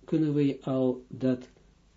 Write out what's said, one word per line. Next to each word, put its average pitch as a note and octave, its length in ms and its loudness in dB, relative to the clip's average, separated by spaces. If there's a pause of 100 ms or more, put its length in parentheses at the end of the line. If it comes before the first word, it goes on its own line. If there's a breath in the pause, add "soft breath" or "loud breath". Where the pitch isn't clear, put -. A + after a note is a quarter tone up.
kunnen D#3 300 0
wij C#3+ 280 2
al C3 460 0
dat B2+ 400 -2 (480)